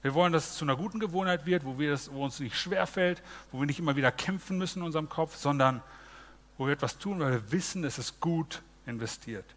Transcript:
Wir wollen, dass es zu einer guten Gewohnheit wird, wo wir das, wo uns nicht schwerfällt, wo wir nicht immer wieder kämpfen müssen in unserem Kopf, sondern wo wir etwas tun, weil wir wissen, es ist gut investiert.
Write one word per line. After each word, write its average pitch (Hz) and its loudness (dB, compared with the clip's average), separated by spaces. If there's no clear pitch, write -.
Wir 135 0
wollen, 170 6
dass - 2
es - -8
zu 156 -2
einer 139 4
guten 202 -4
Gewohnheit 180 0
wird, 175 2
wo 131 -6
wir 147 2
das, 139 -2
wo 139 -4
uns 135 -4
nicht 127 -4
schwerfällt, 180 0
wo 131 -6
wir 143 2
nicht 143 0
immer 151 2
wieder 135 6
kämpfen 190 -4
müssen 185 -2
in 175 -4
unserem 156 -2
Kopf, 160 -2
sondern 135 4
wo 131 -2
wir 143 4
etwas - -2
tun, 202 -4
weil 139 2
wir 113 0
wissen, 180 -2
es 135 -4
ist - -8
gut 165 0
investiert. 113 -6